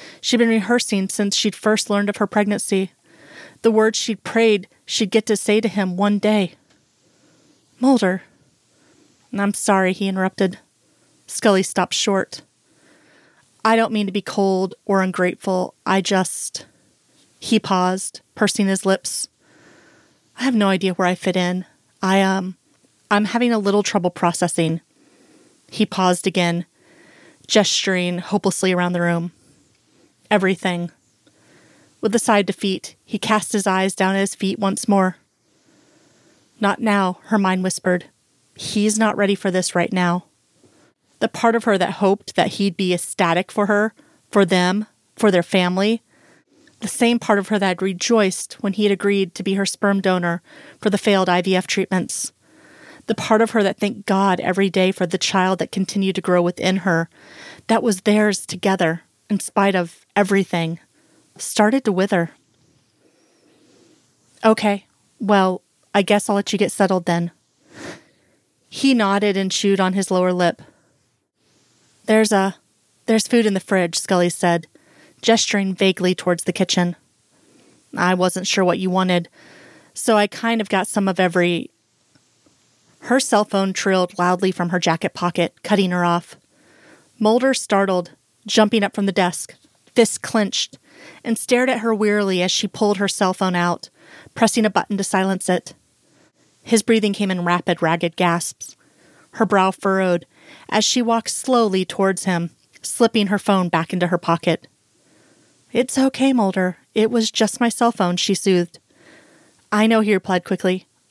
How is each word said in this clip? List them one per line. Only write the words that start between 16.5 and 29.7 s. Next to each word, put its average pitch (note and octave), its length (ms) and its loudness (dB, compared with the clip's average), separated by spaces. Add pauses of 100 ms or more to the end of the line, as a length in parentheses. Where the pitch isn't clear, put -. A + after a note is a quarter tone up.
he - 180 0
paused, F#3 600 -2 (160)
pursing G3+ 320 0
his F#3+ 180 -2
lips. - 400 -2 (1120)
"I A#3+ 60 -4
have C4 100 0
no G#3 140 4
idea F#3 260 0
where F3+ 140 0
I F3+ 80 0
fit F3+ 180 -2
in. F3+ 300 -2 (360)
I, F#3+ 220 4
um, F#3+ 340 0 (540)
I'm G#3 160 2
having A#3+ 260 2
a A3+ 60 2
little G3+ 240 2
trouble F3+ 280 0
processing." E3+ 720 0 (880)
He - 160 0
paused F3+ 400 0
again, E3+ 400 0 (800)
gesturing F3+ 720 0
hopelessly F#3 540 -2
around F3 200 0
the F3 80 -2
room. E3+ 320 -2 (1000)